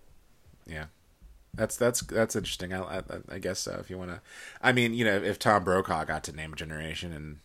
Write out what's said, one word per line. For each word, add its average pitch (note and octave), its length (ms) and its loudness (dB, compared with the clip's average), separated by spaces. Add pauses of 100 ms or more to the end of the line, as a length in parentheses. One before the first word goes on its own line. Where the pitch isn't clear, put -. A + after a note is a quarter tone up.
(680)
Yeah. D#2 200 -10 (680)
That's, A2 220 -2
that's, B2 240 2
that's A2 340 0
interesting. F#2 400 -4
I, F#2+ 240 -6
I, F2+ 40 -4 (280)
I F#2 80 -8
guess F#2+ 220 -4
so, F#2+ 200 -6
if F#2 80 -12
you F#2 80 -8
wanna, F2+ 260 -10 (380)
I B2 120 6
mean, A#2+ 200 4
you A#2 120 2
know, G2+ 180 6
if G2 160 0
Tom G#2 240 6
Brokaw F2+ 420 2
got D#2 200 -2
to - 80 -10
name D#2 200 -10
a D2+ 40 -12
generation D#2+ 560 -6
and D2+ 320 -10